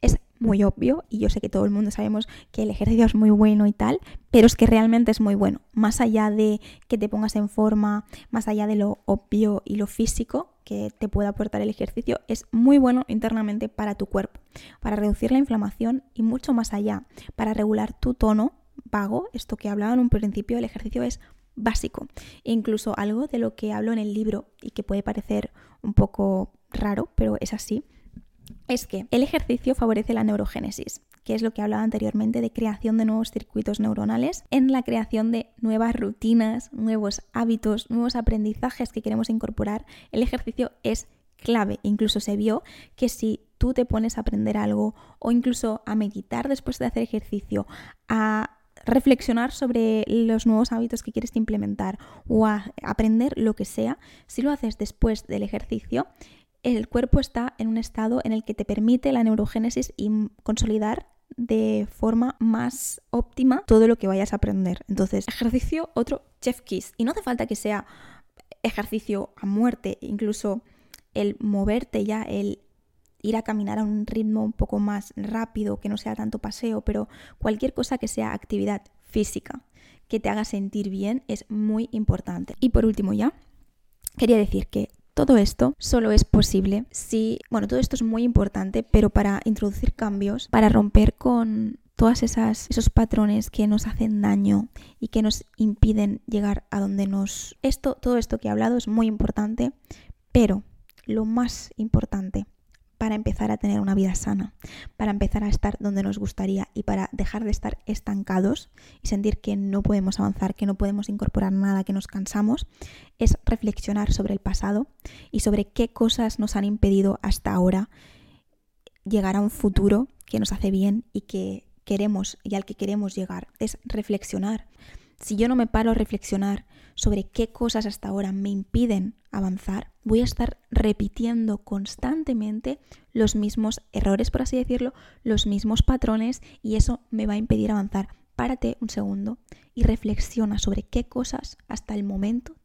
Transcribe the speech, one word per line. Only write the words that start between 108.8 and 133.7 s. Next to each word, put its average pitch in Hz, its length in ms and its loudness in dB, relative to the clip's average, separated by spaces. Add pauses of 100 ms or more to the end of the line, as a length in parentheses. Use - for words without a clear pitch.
y - 60 -4
sentir 208 340 0
que 202 140 -4
no 196 260 0
podemos 196 380 0
avanzar, 196 340 0
que - 140 -2
no 196 80 0
podemos 202 340 -2
incorporar 202 420 0
nada, 196 320 2
que 190 100 -4
nos 196 120 -4
cansamos, 208 640 -2 (500)
es 226 260 4
reflexionar 208 720 0
sobre 202 200 0
el 196 60 -2
pasado 202 460 -2 (460)
y - 80 -2
sobre 202 320 2
qué 233 200 0
cosas 226 460 0
nos 208 180 -2
han 196 80 0
impedido 196 600 2
hasta 202 300 -2
ahora 185 360 0 (1120)
llegar 190 320 0
a 202 60 2
un 208 80 2
futuro 202 580 2 (200)
que 220 120 -4
nos 208 120 -2
hace 196 180 -2
bien 202 420 0
y 208 100 -8
que 190 440 -8 (200)
queremos 202 580 -2
y 202 100 -6
al 196 120 -4
que 208 100 -12
queremos 202 400 -4
llegar. 185 320 -8 (100)
Es - 260 -6
reflexionar. 208 840 -4 (520)
Si - 160 -6
yo 226 120 4
no 254 80 2
me 240 100 4
paro 220 240 2
a 226 60 4
reflexionar 202 720 -2 (280)
sobre - 360 0
qué 226 220 -2
cosas 226 360 -2
hasta 202 220 -8
ahora 196 220 -2
me 196 180 -4
impiden 202 640 0 (160)
avanzar, 190 600 -4 (120)
voy 220 180 4
a - 20 4
estar 247 340 -2 (140)
repitiendo 220 880 0
constantemente 233 1200 -4 (340)
los 220 220 4
mismos 214 460 -2 (120)